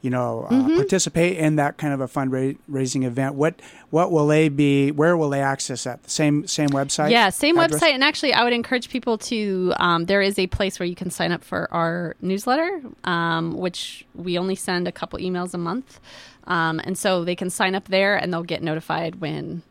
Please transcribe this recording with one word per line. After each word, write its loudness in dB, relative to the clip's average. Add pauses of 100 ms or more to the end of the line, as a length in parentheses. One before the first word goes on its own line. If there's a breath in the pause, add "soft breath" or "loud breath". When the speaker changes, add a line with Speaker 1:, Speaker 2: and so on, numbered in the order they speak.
Speaker 1:
you -2
know, -2
uh, 4
Speaker 2:
Mm-hmm. 4
Speaker 1:
participate 2
in 2
that 0
kind -2
of -4
a -2
fundraising -2
event, -2
what, 2 (340 loud breath)
what 2
will 4
they 4
be, 4
where 4
will 0
they 0
access -2
that? -8
The -16
same, 2
same 0
website 0
Speaker 2:
Yeah, 6
same 2
Speaker 1:
address? 2
Speaker 2:
website. 4
And 2
actually, 2
I 4
would 2
encourage -2
people -2
to, -2
um, 2
there 2
is 2
a 2
place -2
where -4
you -4
can -8
sign -2
up -4
for -6
our -2
newsletter, -2 (220)
um, -2
which -6 (100)
we -4
only 0
send -2
a -4
couple -10
emails -4
a -6
month. -6 (460 loud breath)
Um, 0
and -4
so 2
they -2
can -4
sign 0
up -4
there 4
and -2
they'll -2
get -6
notified -4
when -6